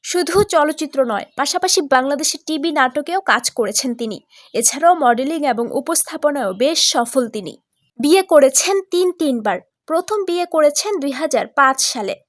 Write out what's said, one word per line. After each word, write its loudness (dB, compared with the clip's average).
শুধু 0
চলচ্চিত্র 0
নয়, -4
পাশাপাশি 0
বাংলাদেশের 0
টিভি -2
নাটকেও 0
কাজ 0
করেছেন -4
তিনি। -8
এছাড়াও 2
মডেলিং 0
এবং -2
উপস্থাপনায়ও -2
বেশ 0
সফল 0
তিনি। -10
বিয়ে 4
করেছেন 4
তিন 0
তিনবার। -2
প্রথম -2
বিয়ে -2
করেছেন 0
দুই -2
হাজার -2
পাঁচ 2
সালে। -4